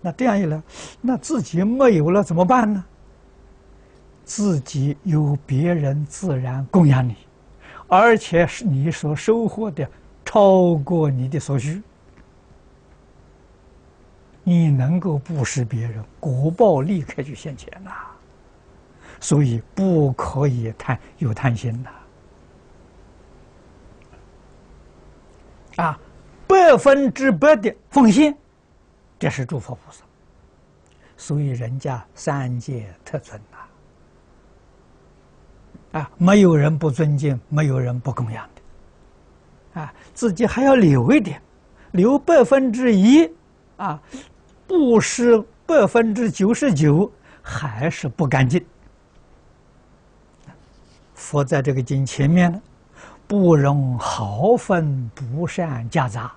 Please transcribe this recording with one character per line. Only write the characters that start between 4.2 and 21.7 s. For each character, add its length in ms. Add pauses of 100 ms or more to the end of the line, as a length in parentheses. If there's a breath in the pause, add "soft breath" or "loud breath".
自 340
己 440
有 420
别 280
人 320
自 320
然 300
供 200
养 200
你， 80 (720 loud breath)
而 300
且 300
是 180
你 240
所 260
收 320
获 220
的 180 (380 soft breath)
超 500
过 340
你 180
的 120
所 200
需， 220 (2500)
你 260
能 300
够 180
布 280
施 200
别 220
人， 160 (160)
果 300
报 320
立 200
刻 200
就 140
现 200
前 160 (120)
了。 80 (1300 loud breath)
所 240
以 180 (140)
不 380
可 340
以 300
贪， 200 (220 soft breath)
有 140
贪 220
心 280